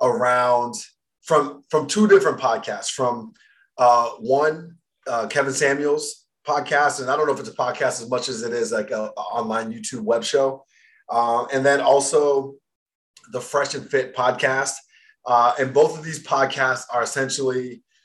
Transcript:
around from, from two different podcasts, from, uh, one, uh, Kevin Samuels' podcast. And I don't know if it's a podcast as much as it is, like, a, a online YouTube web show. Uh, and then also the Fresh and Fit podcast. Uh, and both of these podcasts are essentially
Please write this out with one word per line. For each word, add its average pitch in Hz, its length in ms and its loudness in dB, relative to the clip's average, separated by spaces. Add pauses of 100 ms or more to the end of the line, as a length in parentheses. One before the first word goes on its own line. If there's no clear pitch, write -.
around 123 720 2 (480)
from, 143 480 0
from 139 160 0
two 214 220 4
different 165 300 6
podcasts, 110 520 -2
from, 120 420 -4 (460)
uh, 120 400 6
one, 151 580 0 (300)
uh, 117 200 -2
Kevin 135 260 -2
Samuels' 143 720 -2 (220)
podcast. 143 520 0
And 123 100 -4
I 139 60 0
don't 151 100 0
know 139 80 2
if 113 40 -6
it's - 120 -12
a - 20 -14
podcast 123 480 -2
as 117 80 -12
much 123 200 -4
as 113 140 -8
it 117 100 -6
is, 113 200 -2
like, 107 180 -2
a, 107 260 -6
a - 40 -8
online 110 520 -4
YouTube 113 300 -10
web 113 220 0
show. 135 400 0 (440)
Uh, 120 440 0
and 131 120 0
then 143 160 4
also 139 720 2 (760)
the 117 100 -8
Fresh 143 340 -2
and - 140 -10
Fit - 280 -2
podcast. 131 560 0 (540)
Uh, 120 320 4
and 131 160 -2
both 156 240 4
of - 40 -16
these 160 220 -10
podcasts 131 680 -2
are 120 100 0
essentially 127 800 -4 (220)